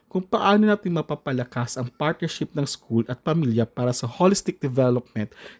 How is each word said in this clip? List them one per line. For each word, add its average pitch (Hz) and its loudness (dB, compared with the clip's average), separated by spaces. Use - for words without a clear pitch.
kung 185 -2
paano 208 4
natin 208 0
mapapalakas 131 -4
ang 123 -4
partnership - -4
ng 143 -4
school - -2
at - -10
pamilya 135 2
para 123 -2
sa - -6
holistic 180 0
development 127 0